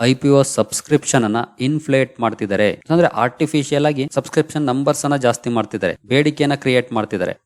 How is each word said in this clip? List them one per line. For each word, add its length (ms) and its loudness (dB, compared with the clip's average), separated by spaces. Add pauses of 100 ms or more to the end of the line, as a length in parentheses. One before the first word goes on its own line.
ಐ 120 2
ಪಿ 140 -2
ಒ 140 6
ಸಬ್ಸ್ಕ್ರಿಪ್ಷನ್ 840 0
ಅನ್ನ 120 0 (240)
ಇನ್ಫ್ಲೇಟ್ 600 0
ಮಾಡ್ತಿದ್ದಾರೆ. 600 0 (100)
ಅಂದ್ರೆ 180 6
ಆರ್ಟಿಫಿಷಿಯಲ್ 800 0
ಆಗಿ 260 0
ಸಬ್ಸ್ಕ್ರಿಪ್ಷನ್ 540 -2
ನಂಬರ್ಸ್ 400 0
ಅನ್ನ 100 0
ಜಾಸ್ತಿ 340 0
ಮಾಡ್ತಿದ್ದಾರೆ, 560 -2
ಬೇಡಿಕೆಯನ್ನ 500 0
ಕ್ರಿಯೇಟ್ 380 0
ಮಾಡ್ತಿದ್ದಾರೆ. 520 -4